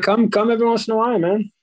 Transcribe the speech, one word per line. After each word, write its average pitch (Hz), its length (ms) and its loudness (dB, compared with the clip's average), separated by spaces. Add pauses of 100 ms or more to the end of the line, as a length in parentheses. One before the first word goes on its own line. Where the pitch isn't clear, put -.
come, 214 280 2
come 214 200 0
every 233 160 0
once 233 220 0
in 226 60 -2
a 220 40 0
while, 226 220 0
man. 202 320 -2 (120)